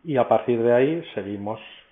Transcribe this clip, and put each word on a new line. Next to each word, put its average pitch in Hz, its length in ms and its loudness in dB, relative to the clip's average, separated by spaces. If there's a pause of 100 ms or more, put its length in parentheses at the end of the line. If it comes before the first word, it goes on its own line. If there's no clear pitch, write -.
Y 143 140 -2
a 117 100 2
partir 113 340 2
de 120 100 4
ahí 151 320 2 (120)
seguimos 101 420 -8 (340)